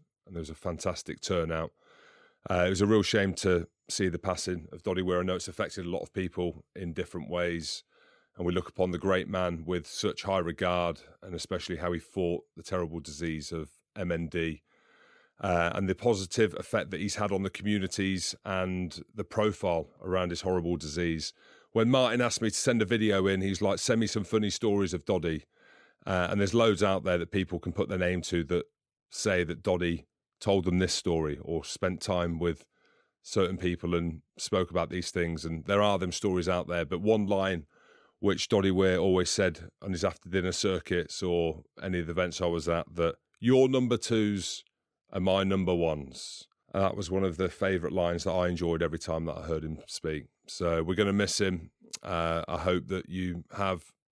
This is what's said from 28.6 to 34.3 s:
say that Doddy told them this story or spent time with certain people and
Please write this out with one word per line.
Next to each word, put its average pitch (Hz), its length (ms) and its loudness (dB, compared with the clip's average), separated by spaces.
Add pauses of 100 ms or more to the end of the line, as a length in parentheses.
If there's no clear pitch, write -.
say 92 320 0
that 82 180 -6
Doddy 87 460 0 (320)
told 98 260 4
them 90 140 4
this 90 140 2
story 80 500 0
or 80 200 -4
spent 90 380 -4
time 87 380 0
with 85 260 -2 (560)
certain 95 360 0
people 87 360 -2
and 85 280 0 (160)